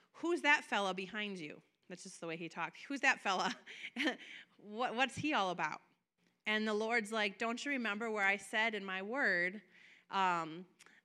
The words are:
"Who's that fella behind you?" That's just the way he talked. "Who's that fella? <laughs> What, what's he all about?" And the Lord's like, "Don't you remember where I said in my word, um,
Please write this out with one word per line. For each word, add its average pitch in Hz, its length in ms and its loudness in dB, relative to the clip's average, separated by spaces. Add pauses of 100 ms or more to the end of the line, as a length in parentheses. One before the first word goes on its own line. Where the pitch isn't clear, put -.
(140)
"Who's 339 280 0
that 294 220 6
fella 202 300 0
behind 196 460 -6
you?" 151 220 -10 (280)
That's 180 140 -12
just - 180 -16
the 170 60 -6
way 160 100 -4
he 165 100 -6
talked. 170 300 -6 (100)
"Who's 277 140 -4
that 262 220 4
fella? 190 320 2 (400)
<laughs> 254 220 0 (400)
What, 214 360 -4
what's 247 220 0
he 294 180 -2
all 196 160 2
about?" 170 320 -4 (640)
And 214 220 2
the 214 80 0
Lord's 220 360 0
like, 208 280 0
"Don't 233 260 -2
you 285 60 -2
remember 226 400 -2
where 208 140 2
I 196 120 4
said 220 380 2
in 196 100 -4
my 190 160 -4
word, 202 600 2 (500)
um, 180 540 2 (400)